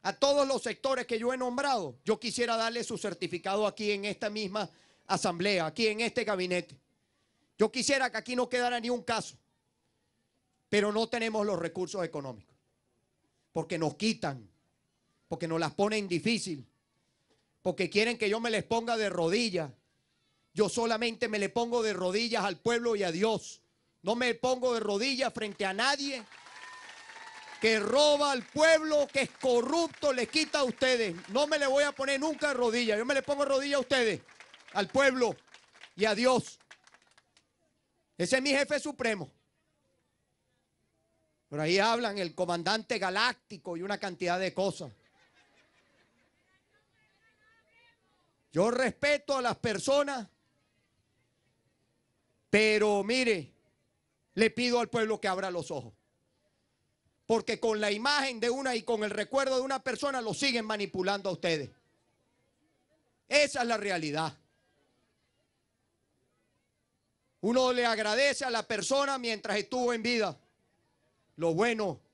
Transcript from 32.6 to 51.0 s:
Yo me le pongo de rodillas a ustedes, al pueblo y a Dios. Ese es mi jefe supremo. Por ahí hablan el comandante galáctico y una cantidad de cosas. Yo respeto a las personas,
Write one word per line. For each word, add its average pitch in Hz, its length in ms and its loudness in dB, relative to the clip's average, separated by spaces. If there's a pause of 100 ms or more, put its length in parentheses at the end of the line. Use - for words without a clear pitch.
Yo 226 80 -2
me 277 80 0
le 269 100 0
pongo 285 200 0
de 277 60 0
rodillas 277 280 0
a 269 40 2
ustedes, 247 400 0 (520)
al 196 160 0
pueblo 254 460 4 (600)
y 196 100 2
a 220 80 2
Dios. 247 460 2 (1600)
Ese 175 200 2
es 262 40 0
mi 277 100 0
jefe 277 280 0
supremo. 226 520 -4 (2250)
Por 147 100 -6
ahí 170 200 2
hablan 226 380 2
el 175 180 -4
comandante 185 640 -2
galáctico 190 800 -4
y 165 40 -8
una 196 160 -4
cantidad 180 420 -2
de 190 140 -2
cosas. 185 380 -4 (3500)
Yo 190 200 2
respeto 277 640 0
a 262 40 0
las 240 160 -2
personas, 262 720 -2 (2250)